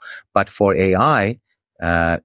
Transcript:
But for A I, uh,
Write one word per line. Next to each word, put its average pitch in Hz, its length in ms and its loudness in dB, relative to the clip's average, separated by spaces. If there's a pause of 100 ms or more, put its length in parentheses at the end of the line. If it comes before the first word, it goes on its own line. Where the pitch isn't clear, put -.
(320)
But 98 160 -2
for 98 280 0
A 95 200 2
I, 117 420 0 (420)
uh, 85 440 0